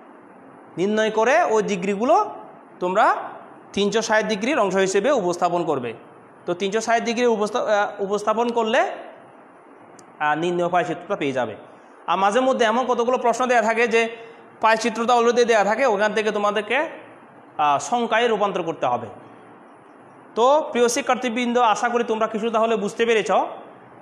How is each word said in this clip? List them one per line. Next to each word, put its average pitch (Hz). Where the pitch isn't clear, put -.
নির্ণয় 214
করে 226
ওই 214
ডিগ্রিগুলো 202
তোমরা 196
তিনশো 202
ষাট 220
ডিগ্রির 220
অংশ 196
হিসেবে 196
উপস্থাপন 175
করবে। 127
তো 175
তিনশো 196
ষাট 226
ডিগ্রি 233
উপস্থা-, 214
আহ, 208
উপস্থাপন 208
করলে, 233
আহ, 151
নির্ণেয় 175
পায়চিত্রটা 170
পেয়ে 139
যাবে। 117
আর 170
মাঝে 202
মধ্যে 262
এমন 226
কতগুলো 233
প্রশ্ন 247
দেয়া 240
থাকে 226
যে 226
পায়চিত্রটা 226
already 240
দেয়া 214
থাকে, 220
ওখান 208
থেকে 214
তোমাদেরকে, 208
আহ, -
সংখ্যায় 233
রূপান্তর 196
করতে 160
হবে। 117
তো 269
প্রিয় 240
শিক্ষার্থীবৃন্দ, 240
আশা 233
করি 233
তোমরা 220
কিছু 220
তাহলে 226
বুঝতে 208
পেরেছ। 220